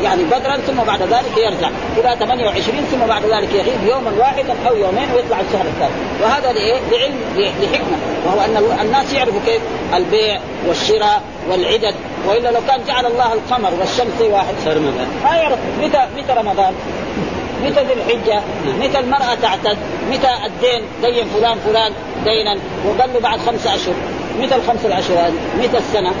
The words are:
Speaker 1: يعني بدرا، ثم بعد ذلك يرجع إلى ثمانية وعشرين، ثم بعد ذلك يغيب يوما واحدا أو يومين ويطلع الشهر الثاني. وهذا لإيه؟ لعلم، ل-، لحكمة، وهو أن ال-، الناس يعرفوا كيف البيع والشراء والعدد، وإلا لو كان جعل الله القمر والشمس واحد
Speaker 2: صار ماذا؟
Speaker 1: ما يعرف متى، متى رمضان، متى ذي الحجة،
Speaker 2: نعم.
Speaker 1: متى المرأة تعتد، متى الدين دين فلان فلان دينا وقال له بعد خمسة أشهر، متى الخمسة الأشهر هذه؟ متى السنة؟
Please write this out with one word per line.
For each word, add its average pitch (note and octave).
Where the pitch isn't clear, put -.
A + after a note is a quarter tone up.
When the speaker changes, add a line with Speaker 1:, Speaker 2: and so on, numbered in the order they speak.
Speaker 1:
يعني F#3
بدرا، B3+
ثم B3+
بعد G3+
ذلك A#3
يرجع F#3+
إلى A#3+
ثمانية A#3+
وعشرين، G#3
ثم B3
بعد G#3+
ذلك G#3+
يغيب G3
يوما A#3
واحدا C4+
أو B3
يومين G3+
ويطلع A#3
الشهر F#3+
الثاني. C#3
وهذا C4
لإيه؟ A3+
لعلم، C4
ل-، F#3+
لحكمة، -
وهو F#3+
أن G#3+
ال-، G#3+
الناس C4
يعرفوا A#3+
كيف A3+
البيع G3+
والشراء G#3
والعدد، F#3
وإلا A#3+
لو A#3
كان C4
جعل B3+
الله A#3
القمر A3
والشمس G#3+
واحد G3
Speaker 2:
صار D#3
ماذا؟ C3+
Speaker 1:
ما D#4+
يعرف D4
متى، C#4+
متى C4+
رمضان، G3
متى C#4+
ذي B3+
الحجة، A3
Speaker 2:
نعم. C3
Speaker 1:
متى C#4
المرأة B3+
تعتد، A3
متى C4
الدين A#3+
دين A#3+
فلان A3
فلان G#3+
دينا G#3+
وقال B3
له A#3+
بعد A3
خمسة A3
أشهر، F3+
متى C4
الخمسة A#3
الأشهر F#3
هذه؟ E3+
متى A#3+
السنة؟ G3+